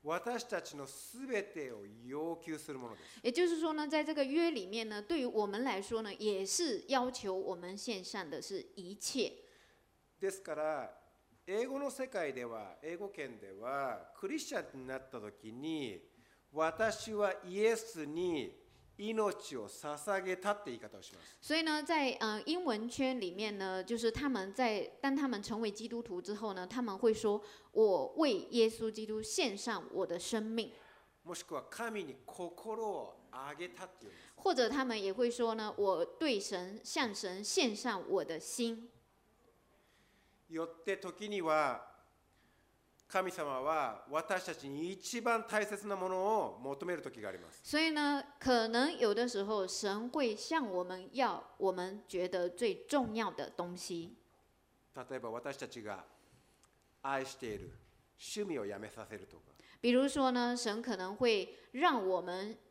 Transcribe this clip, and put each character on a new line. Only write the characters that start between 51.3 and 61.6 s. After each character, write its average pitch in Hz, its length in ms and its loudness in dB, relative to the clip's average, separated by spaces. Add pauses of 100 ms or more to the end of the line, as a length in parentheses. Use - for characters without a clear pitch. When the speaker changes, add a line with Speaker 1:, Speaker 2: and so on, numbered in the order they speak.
Speaker 2:
我 190 160 4
们 185 340 -4
觉 185 220 0
得 180 220 2
最 196 240 2 (120)
重 247 280 4
要 220 160 0
的 156 200 -6
东 175 240 -4
西。 170 400 -6 (800)
Speaker 1:
例 131 220 -8
え - 20 -2
ば、 117 120 -4
私 127 260 -6
た 131 100 -8
ち 117 160 -10
が 98 220 -6 (1000)
愛 135 220 0
し 131 120 -10
て 127 180 -8
い 101 40 -6
る 87 120 -10 (480)
趣 - 260 -4
味 165 140 -2
を 104 80 -2
や 98 120 -4
め 107 120 -8
さ 110 160 -12
せ 107 100 -10
る 92 100 -12
と 85 100 -20
か。 - 160 -20 (280)
Speaker 2:
比 233 100 4
如 254 160 8
说 269 260 4
呢， 247 220 2
神 233 280 -2
可 240 140 -2
能 185 200 -6
会 214 380 4 (180)